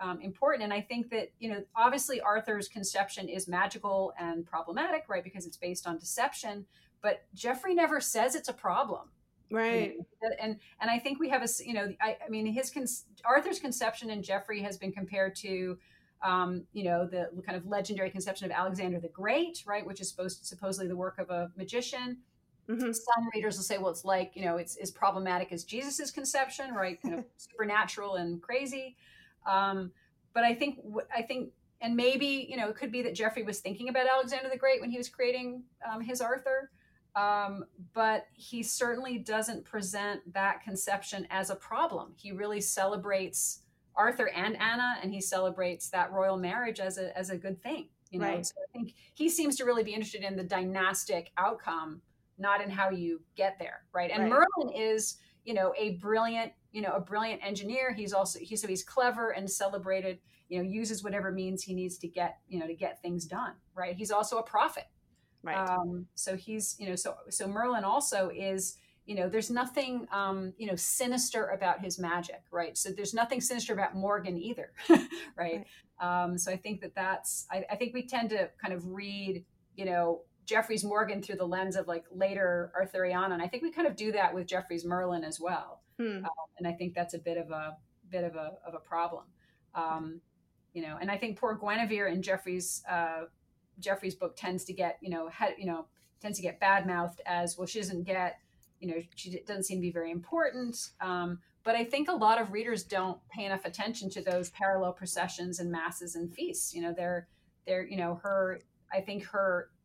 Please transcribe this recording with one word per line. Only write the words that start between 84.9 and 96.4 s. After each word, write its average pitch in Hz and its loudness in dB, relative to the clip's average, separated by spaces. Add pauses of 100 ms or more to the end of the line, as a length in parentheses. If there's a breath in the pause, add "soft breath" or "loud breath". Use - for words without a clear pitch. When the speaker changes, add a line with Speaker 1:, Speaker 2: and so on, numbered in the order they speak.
Speaker 1:
as 160 -6
well. 165 -4 (160)
Speaker 2:
Hmm. 214 -2
Speaker 1:
Um, 185 -4 (280)
and 175 -4
I 170 -2
think 175 -4
that's 175 -2
a 170 -4
bit 170 -2
of 160 -4
a, 156 -6 (340)
bit 180 -2
of 160 -4
a, 156 -6 (140)
of 165 -12
a 160 -8
problem. 170 -2 (500 soft breath)
Um, 160 -2 (520)
you 165 -6
know, 156 -8
and 190 -2
I 202 0
think 214 -4
poor 214 2
Guinevere 208 2
in 180 0
Geoffrey's, 185 -2
uh, 165 0 (580)
Geoffrey's 190 -2
book 175 -4
tends 180 -4
to 185 -10
get, 180 -2
you 190 -6
know, 165 -4
he-, 202 0
you 185 -4
know, 165 -4 (340 soft breath)
tends 208 -6
to 180 -8